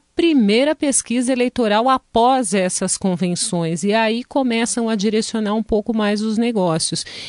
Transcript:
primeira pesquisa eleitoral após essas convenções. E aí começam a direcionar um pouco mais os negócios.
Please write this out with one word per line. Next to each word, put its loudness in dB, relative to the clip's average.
primeira 4
pesquisa -2
eleitoral 0
após 2
essas -2
convenções. -2
E 0
aí 0
começam 0
a 0
direcionar -2
um -2
pouco -2
mais 0
os -2
negócios. 0